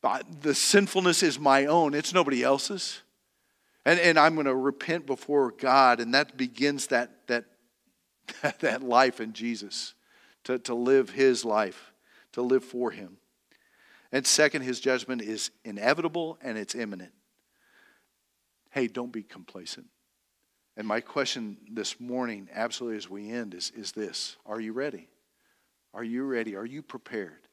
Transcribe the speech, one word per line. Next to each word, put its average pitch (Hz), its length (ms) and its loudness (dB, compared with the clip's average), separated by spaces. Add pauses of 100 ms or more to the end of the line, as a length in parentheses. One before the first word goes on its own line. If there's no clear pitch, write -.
Uh, - 160 0 (220)
the 147 140 2
sinfulness 185 680 4
is 151 160 2
my 139 260 6
own. 151 280 4
It's 151 200 -4
nobody 147 300 2
else's. 139 580 -2 (840)
And, 170 140 4
and 170 180 6
I'm 160 180 8
gonna 139 200 0
repent 139 500 -2
before 139 460 0
God, 131 480 6
and 117 140 -4
that 143 240 2
begins 131 500 -2
that, 123 400 -2
that, 120 180 -2 (560)
<laughs> - 580 -8
that 131 240 -2
life 123 360 4
in 110 140 -8
Jesus, 104 600 -8 (520)
to, 127 140 -2
to 120 140 -6
live 123 360 4
his 123 340 4
life, 107 500 -2 (400)
to 120 80 -6
live 127 220 2
for 123 280 -6
him. 98 260 -16 (960)
And 131 140 -2
second, 151 360 4
his 127 180 -4
judgment 123 420 -2
is 107 300 -6 (120)
inevitable 156 800 -2
and 117 160 -8
it's 101 160 -8
imminent. 101 380 -10 (1600)
Hey, 131 160 -2
don't 123 240 -8
be 113 100 -10
complacent. - 640 -18 (920)
And 107 100 -8
my 107 140 0
question 120 560 -4 (140)
this 110 280 -8
morning, 123 540 -6
absolutely 113 440 -6
as 98 120 -12
we 104 200 -12
end, 113 240 -8
is, 90 220 -10
is 104 160 -12
this. - 540 -8
Are 110 140 -8
you 110 140 -8
ready? 123 360 -8 (840)
Are 107 100 -10
you 120 200 -6
ready? 117 320 -4
Are 101 100 -10
you 135 160 -12
prepared? 113 600 -12 (120)